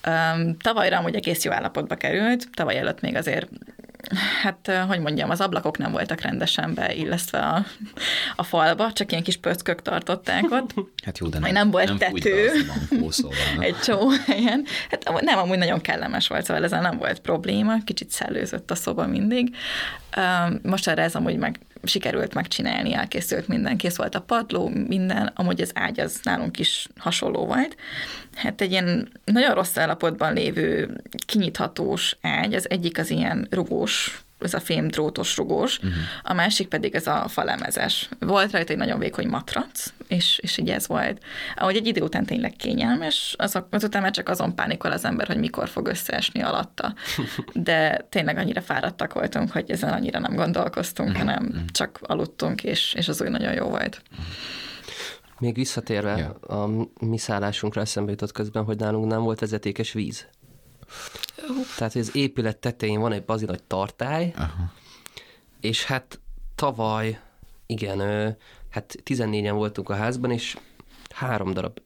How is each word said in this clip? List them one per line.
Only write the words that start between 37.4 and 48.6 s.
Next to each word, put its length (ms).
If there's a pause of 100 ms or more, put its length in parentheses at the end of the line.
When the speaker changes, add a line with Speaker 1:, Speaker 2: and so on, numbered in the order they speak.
Speaker 1:
Volt 320
rajta 200
egy 60
nagyon 220
vékony 280
matrac, 640 (140)
és, 340
és 160
így 120
ez 180
volt. 360 (320)
Ahogy 200
egy 120
idő 140
után 240
tényleg 320
kényelmes, 800
azok, 340
azután 300
már 100
csak 180
azon 260
pánikol 360
az 140
ember, 220
hogy 120
mikor 300
fog 180
összeesni 540
alatta. 520 (340)
Speaker 3:
<laughs> 260
Speaker 1:
De 560
tényleg 280
annyira 240